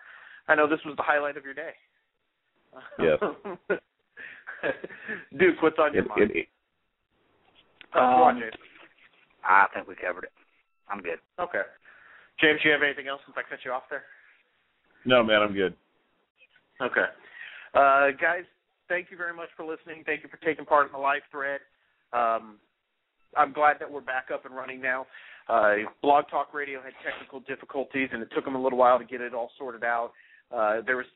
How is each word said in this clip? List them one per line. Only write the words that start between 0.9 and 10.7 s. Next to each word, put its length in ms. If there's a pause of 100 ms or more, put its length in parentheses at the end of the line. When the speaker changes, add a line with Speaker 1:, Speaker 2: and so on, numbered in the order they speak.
Speaker 1:
the 80
highlight 340
of 80
your 100
day. 180 (1300)
Speaker 2:
Yes. 200 (500)
Speaker 1:
<laughs> 100 (1600)
Duke, 240
what's 180
on 140
your 100
Speaker 2:
It, 60
Speaker 1:
mind? 120 (100)
Speaker 2:
it, 60
it 100 (1500)
Speaker 1:
Go 60
on, 360
Speaker 3:
Um, 60
Speaker 1:
James. 120 (880)
Speaker 3:
I 300
think 140
we 80
covered 300
it. 60 (580)